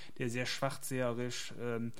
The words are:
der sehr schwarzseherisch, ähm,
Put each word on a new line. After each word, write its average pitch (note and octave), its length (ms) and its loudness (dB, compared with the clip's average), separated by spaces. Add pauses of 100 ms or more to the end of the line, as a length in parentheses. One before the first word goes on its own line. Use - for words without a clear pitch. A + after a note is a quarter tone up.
(200)
der B2 100 2
sehr B2 160 2
schwarzseherisch, B2 1120 0
ähm, A#2 400 0